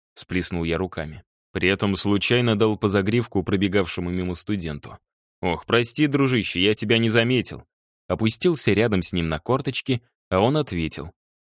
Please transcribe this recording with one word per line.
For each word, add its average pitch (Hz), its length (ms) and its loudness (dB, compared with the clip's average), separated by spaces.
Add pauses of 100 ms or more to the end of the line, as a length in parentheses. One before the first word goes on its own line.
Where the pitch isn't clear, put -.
(200)
всплеснул 87 440 -4
я 82 120 -2
руками. 82 480 -8 (280)
При 90 160 2
этом 98 280 2
случайно 110 600 2
дал 107 200 2
по 107 120 0
загривку 101 540 0
пробегавшему 92 680 0
мимо 90 240 -4
студенту. 82 640 -8 (420)
«Ох, 87 260 -4
прости, 120 400 2
дружище, 131 560 0
я 107 120 4
тебя 110 240 2
не 117 100 2
заметил». 117 560 0 (420)
Опустился 110 640 0
рядом 101 300 2
с - 100 -6
ним 85 160 -2
на 78 100 -2
корточки, 131 640 -2 (260)
а 92 120 2
он 127 160 4
ответил: 80 560 -4 (380)